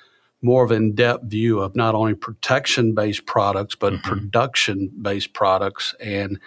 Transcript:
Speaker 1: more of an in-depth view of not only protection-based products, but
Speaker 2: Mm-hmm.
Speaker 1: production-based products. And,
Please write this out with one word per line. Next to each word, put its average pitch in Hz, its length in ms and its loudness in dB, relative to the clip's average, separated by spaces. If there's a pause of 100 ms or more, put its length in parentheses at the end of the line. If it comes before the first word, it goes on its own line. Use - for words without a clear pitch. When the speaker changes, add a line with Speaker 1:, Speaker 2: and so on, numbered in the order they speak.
(420)
Speaker 1:
more 123 220 4
of 113 80 2
an 110 120 2
in-depth 117 400 2
view 110 360 0
of 95 160 -4
not 113 200 2
only 110 180 2
protection-based 110 1120 -2
products, 101 500 0
but 101 180 0
Speaker 2:
Mm-hmm. - 160 -6
Speaker 1:
production-based 101 1200 -2
products. 98 640 0
And, 101 480 -4